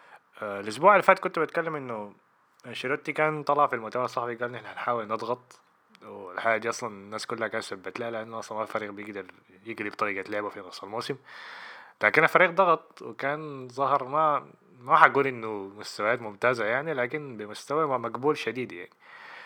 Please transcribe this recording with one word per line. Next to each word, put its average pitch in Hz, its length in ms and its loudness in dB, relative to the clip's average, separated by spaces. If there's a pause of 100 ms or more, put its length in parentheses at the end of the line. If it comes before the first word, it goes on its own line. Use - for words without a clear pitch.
(420)
آه، 101 180 -6
الأسبوع 110 320 4
اللي 190 120 6
فات 190 160 8
كنت 175 200 -4
بتكلم 160 360 -2
إنه 113 380 -8 (520)
أنشيلوتي 139 480 -6
كان 156 300 0
طلع 143 240 4
في 127 80 -2
المؤتمر 117 300 -2
الصحفي 120 300 -4
قال: 120 160 -4
"نحن 113 140 -12
هنحاول 117 420 -4
نضغط"، 110 520 -6 (460)
والحاجة 101 520 -2
دي 110 120 -2
أصلًا 113 200 -4
الناس 104 360 -10
كلها 113 220 -4
كانت 107 160 -4
سبت 95 360 -10
لها، 117 120 -6
لأنه 113 280 -8
أصلًا 107 180 -8
ما 110 60 -2
الفريق 107 280 -6
بيقدر 101 340 -10 (400)
يقلب 107 280 -6
طريقة 98 360 -2
لعبه 104 200 -4
في 104 100 -12
نص 90 240 -14
الموسم. 107 320 -6 (880)
لكن 123 200 8
الفريق 170 280 8
ضغط 170 500 4
وكان 139 640 -6
ظهر، 131 360 0
ما، 147 440 2 (320)
ما 131 160 4
حقول 139 320 8
إنه 110 500 -6
مستويات 107 440 -2
ممتازة 113 440 0
يعني، 139 280 0
لكن 131 440 -4
بمستوى 120 500 -2
ما 131 100 0
مقبول 120 400 0
شديد 117 340 -4
يعني. 87 180 -12 (560)